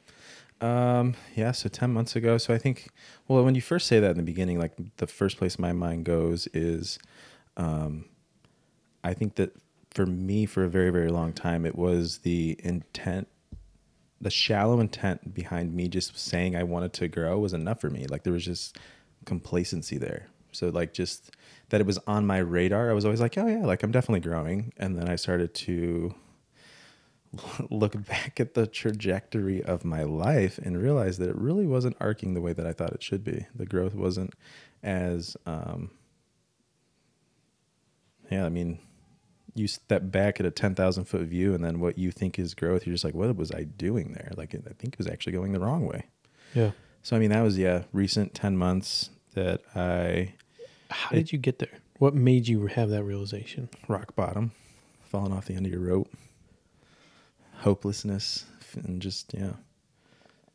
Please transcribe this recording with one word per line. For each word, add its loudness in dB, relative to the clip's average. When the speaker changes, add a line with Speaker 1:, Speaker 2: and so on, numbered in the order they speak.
Speaker 1:
Um, 4
yeah, 2
so -4
ten 0
months 0
ago. 4
So 0
I 4
think, -2
well, 8
when 8
you 2
first 0
say 8
that 8
in 2
the 0
beginning, 0
like, -2
the -4
first -2
place -2
my 0
mind -2
goes 0
is, -2
um, -4
I -2
think -4
that 0
for 0
me, 0
for 2
a 4
very, 4
very 4
long 0
time, -2
it -2
was 2
the 0
intent, -4
the -4
shallow 4
intent -2
behind -4
me -2
just -4
saying -2
I -2
wanted -2
to -2
grow -2
was 0
enough -4
for -2
me. -6
Like, -6
there 2
was -2
just -8
complacency -4
there. -6
So, -4
like, -2
just -6
that 6
it 4
was 2
on 2
my 4
radar. 2
I 4
was 2
always 2
like, 0
"Oh, 2
yeah, 0
like, 2
I'm 0
definitely 4
growing." -2
And -2
then -2
I 0
started 0
to -2
<laughs> -10
look 2
back -4
at -2
the 4
trajectory -2
of -2
my -2
life 2
and -4
realize 2
that 0
it -4
really 0
wasn't 0
arcing -2
the -2
way -2
that -4
I -4
thought -4
it -10
should -4
be. -6
The -8
growth -2
wasn't -2
as, -4
um, -8
yeah, 0
I 0
mean, -4
you -2
step -2
back 2
at 2
a 0
ten 0
thousand 2
foot -2
view, 2
and 0
then -2
what 0
you 0
think -4
is -4
growth, 0
you're -2
just -2
like, -2
"What 0
was -4
I -4
doing -4
there?" -12
Like, -10
I -6
think -8
it -14
was -4
actually -6
going -2
the -2
wrong 0
way. -6
Speaker 2:
Yeah. 4
Speaker 1:
So, -4
I 4
mean, 6
that 4
was, 4
yeah, 4
recent 2
ten 0
months 0
that 0
I 0
Speaker 2:
How -6
Speaker 1:
it 6
Speaker 2:
did 0
you 0
get 0
there? -8
What 6
made 6
you 4
have 0
that 0
realization? -6
Speaker 1:
Rock -4
bottom, 0
falling -2
off -6
the -4
end -2
of -4
your -4
rope, 2
hopelessness, 0
f-, -18
and -6
just, -8
yeah. -4